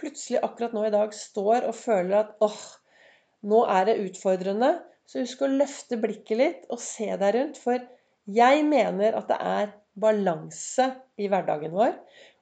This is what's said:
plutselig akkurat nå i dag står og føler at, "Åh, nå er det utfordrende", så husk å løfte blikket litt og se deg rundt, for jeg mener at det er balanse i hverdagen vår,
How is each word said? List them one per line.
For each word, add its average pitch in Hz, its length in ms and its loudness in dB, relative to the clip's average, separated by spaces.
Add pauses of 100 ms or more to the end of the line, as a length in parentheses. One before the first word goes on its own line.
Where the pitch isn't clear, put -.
plutselig - 420 -6
akkurat 233 320 -6
nå 214 80 -2
i 220 80 0
dag 208 240 0
står 220 480 -2
og 226 140 -4
føler 196 400 0
at, 214 260 -4
"Åh, 208 160 -6 (880)
nå 220 140 6 (100)
er 190 160 4
det 226 160 2
utfordrende", 196 720 0 (340)
så 262 140 -6
husk - 180 -8
å 277 80 0
løfte 269 480 -2
blikket 214 460 -4
litt - 260 -2
og 240 140 -6
se - 260 -8
deg 196 300 0
rundt, 285 180 -4
for 247 240 -2 (480)
jeg 247 400 6
mener 214 480 2
at - 160 -2
det - 80 -2
er 196 320 -2 (240)
balanse 196 960 0 (260)
i 202 160 -4
hverdagen 160 400 -2
vår, 226 220 2 (460)